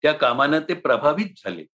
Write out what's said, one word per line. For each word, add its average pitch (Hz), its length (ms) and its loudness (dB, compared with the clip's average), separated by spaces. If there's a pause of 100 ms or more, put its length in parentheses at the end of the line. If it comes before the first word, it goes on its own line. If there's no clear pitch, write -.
त्या 151 100 2
कामानं 139 460 2
ते 156 160 -4
प्रभावित 151 520 0
झाले 87 480 -12